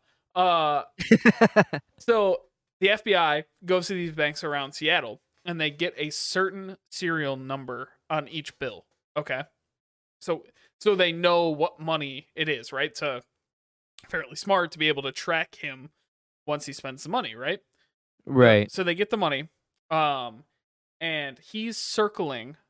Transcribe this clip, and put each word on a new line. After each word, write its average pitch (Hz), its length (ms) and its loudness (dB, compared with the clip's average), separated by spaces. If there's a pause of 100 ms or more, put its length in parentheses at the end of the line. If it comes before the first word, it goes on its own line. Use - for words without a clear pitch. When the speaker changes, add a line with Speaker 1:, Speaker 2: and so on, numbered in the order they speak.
(340)
Speaker 1:
Uh, 165 480 2 (640)
Speaker 2:
<laughs> - 540 2
Speaker 1:
so 202 420 2 (400)
the 190 80 4
F 208 140 0
B 196 120 2
I 156 300 2 (200)
goes 180 220 2
to 202 60 -4
these 175 180 -4
banks 147 320 -4
around 143 300 -6
Seattle, 151 480 -2 (240)
and 170 140 -6
they 156 120 -2
get 160 260 -4
a 151 120 -6
certain 190 680 -4 (140)
serial 156 460 -2
number 131 520 -10 (200)
on 151 180 -2
each - 320 -12
bill, 107 260 -8 (320)
okay? 143 260 -4 (800)
So, 170 220 -4 (360)
so 208 160 4
they 180 160 4
know 170 380 4
what 156 300 -2
money 151 560 -4
it 156 140 -2
is, 123 240 -4
right? 147 220 -2
So, 135 260 -4 (880)
fairly 156 260 -8
smart 180 360 0
to 156 80 -12
be 156 80 2
able 139 160 0
to 135 80 -6
track 165 440 -4
him 135 340 -12 (560)
once 147 200 -4
he 143 80 -10
spends 135 300 -12
the 147 60 -10
money, 165 260 -4
right? 139 240 -4 (680)
Speaker 2:
Right. 117 460 8
Speaker 1:
So 190 120 -2
they 170 120 0
get 202 140 -2
the 226 80 0
money, 151 320 -2 (400)
um, 139 540 -2 (580)
and 151 380 -6
he's 220 380 -8
circling. 156 800 -2 (120)